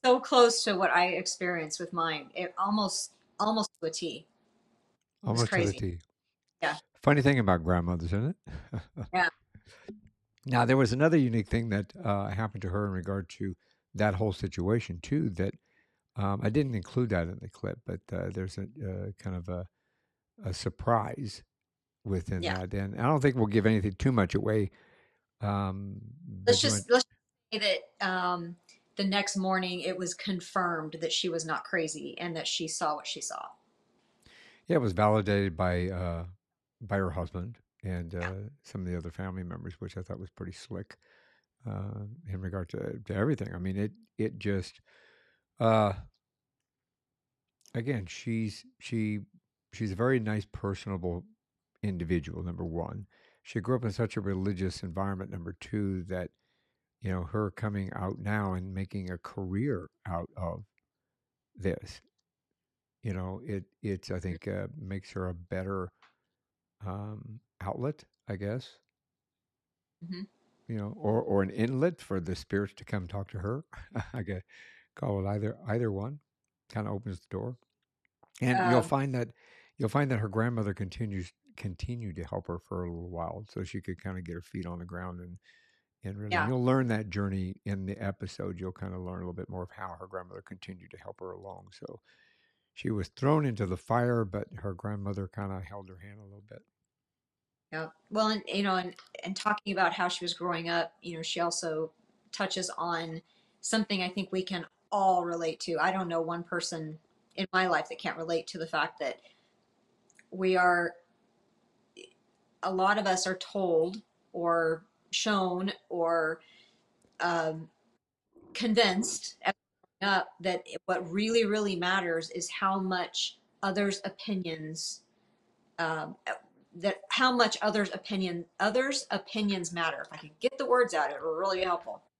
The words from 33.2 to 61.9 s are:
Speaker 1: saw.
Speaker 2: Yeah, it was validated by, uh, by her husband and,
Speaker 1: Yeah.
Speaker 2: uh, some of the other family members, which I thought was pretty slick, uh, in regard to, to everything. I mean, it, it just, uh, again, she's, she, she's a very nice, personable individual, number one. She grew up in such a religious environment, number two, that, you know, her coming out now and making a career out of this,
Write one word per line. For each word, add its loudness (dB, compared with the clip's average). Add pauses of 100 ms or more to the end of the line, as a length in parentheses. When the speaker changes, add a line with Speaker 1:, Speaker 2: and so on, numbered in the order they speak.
Speaker 1:
saw. -8 (1200)
Speaker 2:
Yeah, 4
it 8
was 4
validated 4
by, 2
uh, -4 (560)
by -2
her 2
husband -6 (260)
and, -4
Speaker 1:
Yeah. -2
Speaker 2:
uh, -8 (140)
some -8
of -4
the -2
other -6
family -6
members, -10
which -8
I -6
thought -8
was -10
pretty -10
slick, -12 (720)
uh, -6 (220)
in -6
regard -4
to, -6
to -6
everything. 0
I -6
mean, -2
it, 0 (240)
it 0
just, -2 (800)
uh, 6 (1800)
again, -2
she's, -4 (140)
she, -2 (540)
she's -2
a -2
very 4
nice, -2
personable -4 (580)
individual, 0
number -6
one. -6 (360)
She -6
grew 0
up -2
in 0
such -2
a -2
religious -2
environment, -4
number -8
two, -2
that, -6 (720)
you -2
know, 0
her 0
coming -4
out -4
now -2
and -4
making -4
a -6
career -4 (180)
out -4
of -4 (880)
this, -4 (1000)